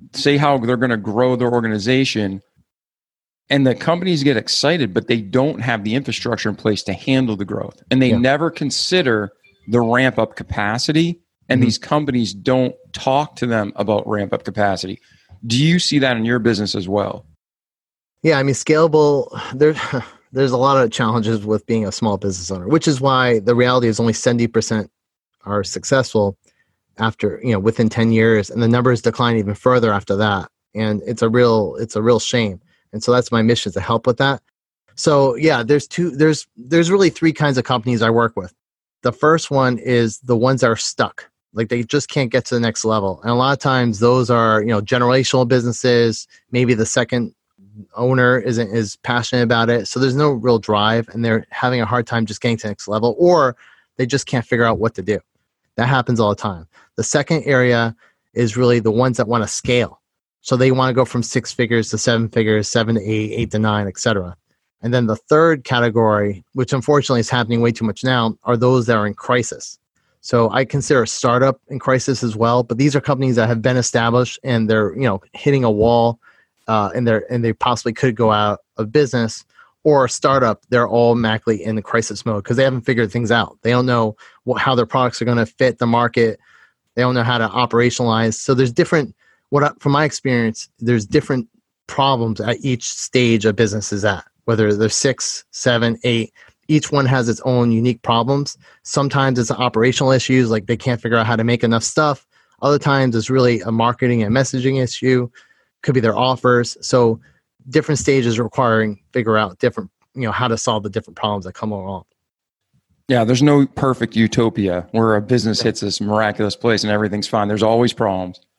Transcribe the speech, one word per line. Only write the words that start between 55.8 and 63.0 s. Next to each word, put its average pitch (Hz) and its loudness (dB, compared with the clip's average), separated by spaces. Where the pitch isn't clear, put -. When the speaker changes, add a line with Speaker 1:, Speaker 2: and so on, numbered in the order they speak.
Speaker 2:
happens 123 0
all 107 2
the 101 0
time. 87 -10
The - -4
second 151 -2
area 123 2
is 113 -2
really 120 2
the 110 0
ones 123 0
that 117 0
wanna 110 -2
scale. - -2
So - 0
they 131 4
wanna 131 2
go 123 2
from 117 -4
six - -6
figures 117 0
to 107 -4
seven 113 0
figures, 107 0
seven 113 0
to 107 -2